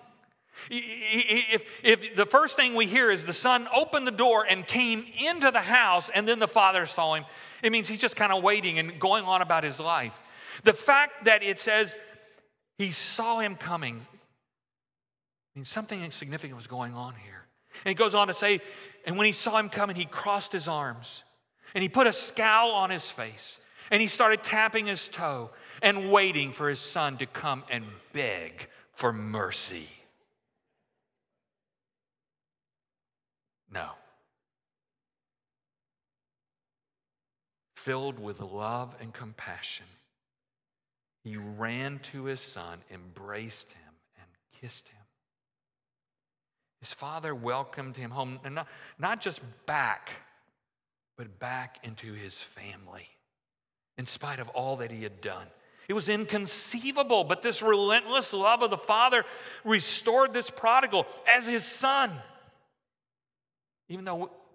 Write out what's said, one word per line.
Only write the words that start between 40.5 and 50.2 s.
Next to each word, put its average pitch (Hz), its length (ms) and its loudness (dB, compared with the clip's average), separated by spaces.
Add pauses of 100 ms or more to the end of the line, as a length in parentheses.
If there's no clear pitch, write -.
he 107 140 -12
ran 113 640 -8 (120)
to 135 120 -12
his 135 160 -8
son, 87 400 -16 (120)
embraced 98 800 -14
him, 78 220 -20 (260)
and 90 80 -20 (320)
kissed - 300 -20
him. 107 80 -20 (1800)
His - 100 -16
father 156 420 -8
welcomed 131 640 -6
him 123 160 -12
home, 127 320 -8
and 135 120 -14
not, 160 120 -8 (320)
not 214 220 -4
just 185 180 -8 (260)
back, 135 460 -2 (1080)